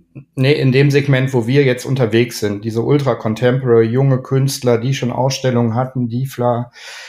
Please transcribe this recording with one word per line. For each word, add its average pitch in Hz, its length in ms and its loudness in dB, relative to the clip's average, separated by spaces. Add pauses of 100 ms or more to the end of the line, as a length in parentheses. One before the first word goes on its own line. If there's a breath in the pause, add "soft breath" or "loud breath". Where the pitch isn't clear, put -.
<clears throat> - 40 -20 (280)
Nee, 139 160 2
in 135 180 2
dem 139 220 4
Segment, 135 420 2
wo 117 140 0
wir 139 160 4
jetzt 123 200 0
unterwegs 123 540 0
sind. 101 260 -4
Diese 113 180 -2
Ultra-Contemporary, 123 1080 2
junge 131 340 2
Künstler, 131 560 0
die 131 160 -2
schon 123 160 -4
Ausstellungen 120 640 -2
hatten, 127 340 -4
die 123 180 -6
fla-, 120 440 -4 (380 loud breath)